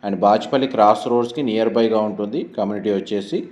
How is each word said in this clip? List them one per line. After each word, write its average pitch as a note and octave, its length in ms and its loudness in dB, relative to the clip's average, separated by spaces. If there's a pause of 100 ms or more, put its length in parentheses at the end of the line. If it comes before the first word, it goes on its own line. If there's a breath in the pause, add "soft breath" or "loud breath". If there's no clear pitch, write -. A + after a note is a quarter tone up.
And G2+ 100 -2 (100)
బాచుపల్లి B2+ 480 2
క్రాస్ A2 400 4
రోడ్స్‌కి A#2+ 360 -2
నియర్ A2 280 0
బైగా A2 320 2
ఉంటుంది G#2 320 -4 (160)
కమ్యూనిటీ G#2 420 -2
వచ్చేసి. - 400 -4 (120)